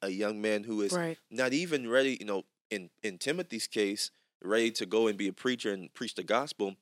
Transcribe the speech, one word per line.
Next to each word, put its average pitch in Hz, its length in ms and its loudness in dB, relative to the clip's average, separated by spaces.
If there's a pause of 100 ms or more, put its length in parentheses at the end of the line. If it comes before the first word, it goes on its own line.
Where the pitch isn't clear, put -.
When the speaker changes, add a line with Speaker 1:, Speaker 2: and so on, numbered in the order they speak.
Speaker 1:
a 98 60 -2
young 104 300 0
man 107 260 2
who 110 180 -2
is 101 100 0
Speaker 2:
Right. 170 240 -2 (140)
Speaker 1:
not 127 220 0
even 151 360 0
ready, 131 300 4
you 104 80 -10
know, 98 180 -2 (240)
in, 95 220 -6 (100)
in 98 160 -4
Timothy's 151 500 -4
case, 104 440 0 (320)
ready 113 280 2
to 110 140 -4
go 110 220 4
and 104 100 0
be 101 100 0
a 92 60 -2
preacher 120 400 0
and 92 220 -8
preach 117 180 -6
the 95 100 -6
gospel. 147 580 0